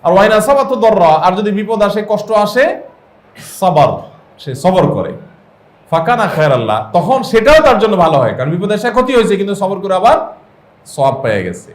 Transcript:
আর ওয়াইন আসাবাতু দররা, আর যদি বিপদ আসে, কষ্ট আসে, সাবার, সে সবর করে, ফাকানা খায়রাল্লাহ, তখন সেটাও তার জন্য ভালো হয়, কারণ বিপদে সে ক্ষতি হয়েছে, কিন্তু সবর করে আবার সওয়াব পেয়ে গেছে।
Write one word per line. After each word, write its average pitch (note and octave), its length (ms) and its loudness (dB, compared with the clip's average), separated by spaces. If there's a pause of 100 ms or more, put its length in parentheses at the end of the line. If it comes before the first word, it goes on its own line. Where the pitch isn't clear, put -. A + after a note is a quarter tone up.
আর D#3+ 100 0
ওয়াইন G3+ 200 4
আসাবাতু C4 440 0
দররা, G#3 300 2
আর D#3+ 260 2
যদি G3+ 180 -2
বিপদ G#3 320 -2
আসে, G#3 260 -2
কষ্ট G#3+ 220 -4
আসে, A3 500 0 (560)
সাবার, D#3 520 0 (500)
সে C3 160 -12
সবর F3+ 400 0
করে, F2 180 -6 (800)
ফাকানা G#3 360 0
খায়রাল্লাহ, B2 640 -2
তখন G#3+ 300 0
সেটাও C4 400 4
তার B3+ 160 4
জন্য G#3 180 0
ভালো D#3+ 220 2
হয়, A2+ 160 0
কারণ C3+ 160 -4
বিপদে G3 280 -2
সে A#3+ 120 -4
ক্ষতি B3+ 240 -2
হয়েছে, G3+ 220 2
কিন্তু G3 180 -4
সবর F#3+ 260 -4
করে F#3+ 140 -2
আবার A#3 460 0 (460)
সওয়াব C3+ 360 -2
পেয়ে G#2 220 -2
গেছে। F2+ 300 -12